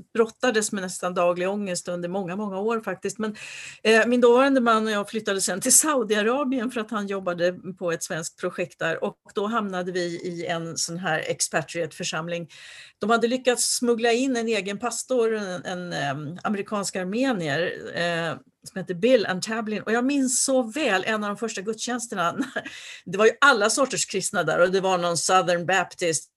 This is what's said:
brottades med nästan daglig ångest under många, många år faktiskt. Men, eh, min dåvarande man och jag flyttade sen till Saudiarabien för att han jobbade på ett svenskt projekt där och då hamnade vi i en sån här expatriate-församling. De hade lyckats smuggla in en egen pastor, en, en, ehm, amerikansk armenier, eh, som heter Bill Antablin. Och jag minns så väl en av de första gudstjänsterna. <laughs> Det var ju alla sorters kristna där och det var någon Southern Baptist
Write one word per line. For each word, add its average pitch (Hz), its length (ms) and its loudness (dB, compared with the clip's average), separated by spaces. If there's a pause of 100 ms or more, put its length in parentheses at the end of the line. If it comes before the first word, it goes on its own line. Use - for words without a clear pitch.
(140)
brottades 220 580 0
med 202 100 -4
nästan 185 320 -6
daglig 180 340 2
ångest 196 400 -4
under 175 200 -4
många, 185 280 -4
många 202 220 -6
år 220 220 -2
faktiskt. 196 380 -6
Men, 214 180 -4 (460)
eh, 220 240 6
min 247 140 4
dåvarande 254 400 8
man 220 260 4
och 220 60 0
jag 202 180 -2
flyttade 214 300 -2
sen 190 200 -2
till 254 120 2
Saudiarabien 247 1000 2
för 240 100 -4
att 214 100 -6
han 202 160 -2
jobbade 180 460 0 (260)
på 175 140 -2
ett 170 100 -4
svenskt - 380 -8
projekt - 380 -4
där 165 260 -2
och 165 120 -4 (180)
då 208 120 0
hamnade 190 460 -2
vi 180 80 -2 (220)
i 170 240 -8
en 165 300 -6
sån 170 220 -6
här 165 280 -2
expatriate-församling. 165 1200 -6 (500)
De 214 120 0
hade 233 180 4
lyckats 247 480 0
smuggla 233 360 2
in 254 240 2
en 226 120 -2
egen 202 300 -2
pastor, 233 560 0
en, 185 300 -6
en, 180 280 -6
ehm, 147 500 -4
amerikansk 202 540 -4
armenier, 185 760 0 (220)
eh, 170 400 -2 (320)
som - 140 -12
heter 180 140 -6
Bill 220 320 4
Antablin. 214 560 -4
Och 214 100 -4
jag 240 120 2
minns 262 400 2
så 262 180 4
väl 220 440 0
en 214 180 -2
av 202 60 -2
de 202 60 -6
första 220 240 -6
gudstjänsterna. 220 760 -4 (380)
<laughs> - 300 -18
Det 190 140 -4
var 214 80 6
ju 226 140 6
alla 226 300 6
sorters 262 360 0
kristna 185 360 -2
där 156 180 2
och 185 120 6
det 190 80 2
var 185 180 2
någon 175 180 0
Southern 175 500 2
Baptist 175 720 0